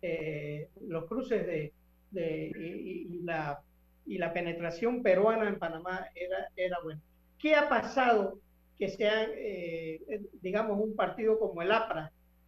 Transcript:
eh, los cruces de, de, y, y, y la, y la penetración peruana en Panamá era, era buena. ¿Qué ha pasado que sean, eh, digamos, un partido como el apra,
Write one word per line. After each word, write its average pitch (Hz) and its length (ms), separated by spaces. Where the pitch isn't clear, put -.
eh, 151 680
los 165 200
cruces 220 380
de, 156 280
de, 156 440
y, - 80
y, 175 540
y 165 60
la, 156 360
y 196 120
la 170 140
penetración 170 720
peruana 208 480
en 196 100
Panamá 180 560
era, 180 400
era 180 280
buena. 156 180
¿Qué 302 180
ha 294 120
pasado 226 720
que 202 120
sean, 220 440
eh, 175 880
digamos, 208 380
un 220 160
partido 220 420
como 190 240
el 180 100
apra, 170 400